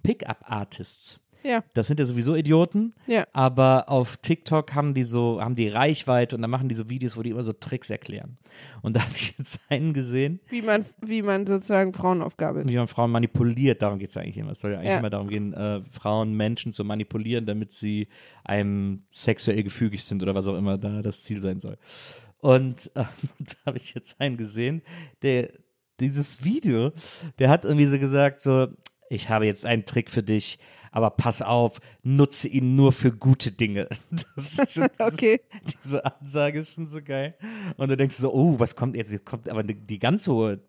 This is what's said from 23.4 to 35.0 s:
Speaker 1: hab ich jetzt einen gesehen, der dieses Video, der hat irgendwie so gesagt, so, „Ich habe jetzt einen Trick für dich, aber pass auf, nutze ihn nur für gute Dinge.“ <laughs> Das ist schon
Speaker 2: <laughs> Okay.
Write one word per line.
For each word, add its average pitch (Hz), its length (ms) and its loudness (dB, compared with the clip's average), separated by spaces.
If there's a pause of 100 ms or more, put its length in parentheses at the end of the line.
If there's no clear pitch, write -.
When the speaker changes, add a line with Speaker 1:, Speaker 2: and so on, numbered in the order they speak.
Speaker 1:
hab 123 100 -6
ich - 180 -14
jetzt - 260 -16
einen 135 160 -2
gesehen, 117 460 -4 (400)
der 127 280 2 (500)
dieses 139 420 -2
Video, 151 480 2 (480)
der 131 100 6
hat 160 160 6
irgendwie 147 220 4
so 139 120 2
gesagt, 139 420 2
so, 131 260 4 (420)
„Ich - 200 -8
habe 110 180 2
jetzt 101 200 -2
einen 117 180 2
Trick - 260 -4
für 113 140 -2
dich, 107 340 -2 (320)
aber 113 200 2
pass - 320 0
auf, 117 360 2 (240)
nutze 139 460 4
ihn 127 260 2
nur 135 180 8
für 127 200 2
gute 117 400 2
Dinge.“ 101 360 -2 (220)
<laughs> - 0 - (240)
Das 147 240 -6
ist 277 140 2
schon - 220 2
Speaker 2:
<laughs> - 40 -12
Okay. 220 420 2 (440)